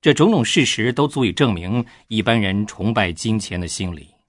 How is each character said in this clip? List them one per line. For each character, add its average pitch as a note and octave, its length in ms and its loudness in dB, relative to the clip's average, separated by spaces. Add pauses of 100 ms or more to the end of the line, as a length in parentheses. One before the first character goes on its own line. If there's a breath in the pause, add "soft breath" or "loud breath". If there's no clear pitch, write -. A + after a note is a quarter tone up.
这 D3+ 120 4
种 F3+ 180 6
种 D#3+ 120 2
事 C3 220 2
实 A#2 260 -2
都 C#3+ 160 0
足 C#3 160 -2
以 G2+ 80 0
证 B2+ 220 2
明 F#2+ 320 -4 (240 loud breath)
一 A2 120 -2
般 A2+ 200 2
人 G2+ 260 -2
崇 - 260 -4
拜 G#2 200 2
金 A2 260 -2
钱 F#2 180 -8
的 F2 120 -4
心 F2+ 260 -6
理。 D2 180 -20 (160)